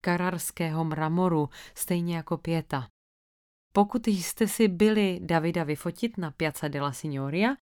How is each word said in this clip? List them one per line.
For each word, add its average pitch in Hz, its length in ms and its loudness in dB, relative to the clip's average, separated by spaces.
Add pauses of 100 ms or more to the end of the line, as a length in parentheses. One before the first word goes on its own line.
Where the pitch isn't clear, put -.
kararského 175 760 -2
mramoru, 156 640 2 (260)
stejně 175 400 -2
jako 165 220 -4
Pieta. 156 500 -4 (880)
Pokud 208 340 2
jste 202 400 0
si 220 200 4
byli 196 560 4
Davida 170 400 2
vyfotit 165 540 -4
na 165 140 -4
Piazza 156 360 -4
della 143 240 -2
Signoria 151 640 -2 (140)